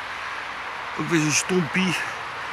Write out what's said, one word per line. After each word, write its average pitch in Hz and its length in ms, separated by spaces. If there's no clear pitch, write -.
Ook 151 100
weer 165 100
zo'n 151 120
stompie. 180 640